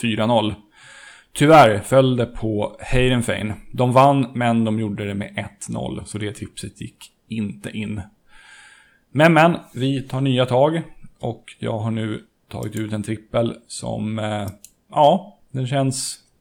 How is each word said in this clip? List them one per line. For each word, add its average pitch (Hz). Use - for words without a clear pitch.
fyra 110
noll. 107
Tyvärr 143
föll 131
det 117
på 107
Heidenfein. 113
De 123
vann, 139
men 117
de 110
gjorde 104
det 101
med 98
ett -
noll, -
så -
det 101
tipset -
gick -
inte 110
in. 107
Men, 160
men, 160
vi 131
tar 131
nya 127
tag 143
och -
jag 113
har 110
nu 110
tagit 107
ut 107
en 107
trippel 113
som, 110
eh, 104
ja, 151
den 131
känns 135